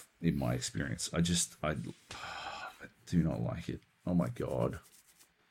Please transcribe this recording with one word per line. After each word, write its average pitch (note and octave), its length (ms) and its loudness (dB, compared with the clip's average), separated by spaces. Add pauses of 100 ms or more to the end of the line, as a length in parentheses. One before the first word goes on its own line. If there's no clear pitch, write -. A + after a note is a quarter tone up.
(220)
in D#2+ 160 4
my B1 160 2
experience. - 600 -2
I D#2+ 80 4
just, F2 420 2
I, D2+ 80 2
<sighs> - 400 -8
I - 720 -10 (220)
do E2+ 160 6
not C2 180 0
like - 280 -2
it. - 120 -6 (240)
Oh F2+ 80 0
my E2+ 160 4
God. C2 500 0 (720)